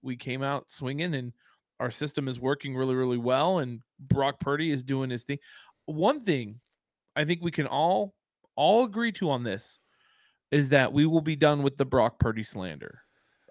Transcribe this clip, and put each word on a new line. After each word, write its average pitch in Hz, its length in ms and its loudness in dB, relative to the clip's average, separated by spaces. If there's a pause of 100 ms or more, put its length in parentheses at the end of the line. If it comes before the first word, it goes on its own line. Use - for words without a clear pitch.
we 131 140 -8
came 131 260 -8
out 139 280 -4
swinging, 147 440 -6
and 123 180 -6 (480)
our 123 100 -2
system 143 380 -6
is 123 120 -6
working 131 360 -2
really, 131 180 0
really 127 240 0
well, 139 400 2
and 123 220 -6 (180)
Brock 139 420 0
Purdy 151 300 0
is 135 120 -2
doing 135 280 -2
his 120 140 -6
thing. 143 140 -6 (460)
One 190 360 0
thing 123 400 -4 (560)
I 151 80 2
think 170 180 -2
we 170 80 -2
can 151 160 -2
all, 185 480 0 (420)
all 202 280 6
agree 226 280 -4
to 180 180 -2
on 123 120 0
this 110 360 -6 (720)
is 143 200 4
that 135 220 4
we 147 140 4
will 160 160 4
be 156 140 -2
done 147 260 4
with 139 140 0
the 139 100 2
Brock 120 320 2
Purdy 113 240 0
slander. 92 580 -10 (500)